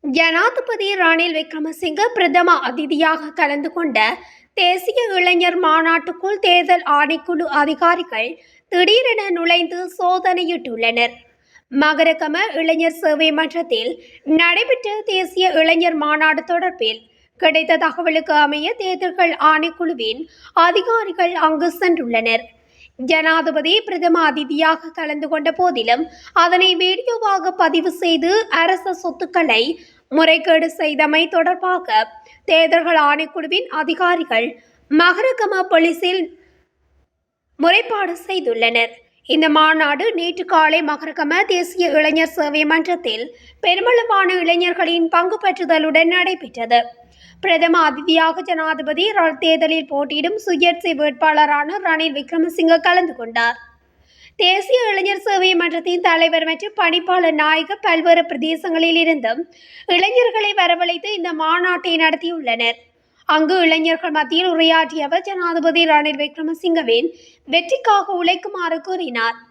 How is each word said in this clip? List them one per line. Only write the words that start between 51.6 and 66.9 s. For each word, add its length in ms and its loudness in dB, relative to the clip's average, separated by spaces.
ரணில் 320 0
விக்ரமசிங்க 600 0
கலந்து 340 2
கொண்டார். 420 -2
தேசிய 360 2
இளைஞர் 340 -2
சேவை 300 2
மன்றத்தின் 520 -2
தலைவர் 420 2
மற்றும் 300 -6
பணிப்பாளர் 640 0
நாயக 440 0
பல்வேறு 460 4
பிரதேசங்களில் 720 -2
இருந்தும் 380 0
இளைஞர்களை 540 2
வரவழைத்து 580 0
இந்த 120 -4
மாநாட்டை 500 0
நடத்தியுள்ளனர். 760 -2
அங்கு 360 2
இளைஞர்கள் 520 0
மத்தியில் 360 0
உரையாற்றிய 560 2
அவர் 200 -2
ஜனாதிபதி 560 0
ரணில் 380 2
விக்ரமசிங்கவின் 840 -2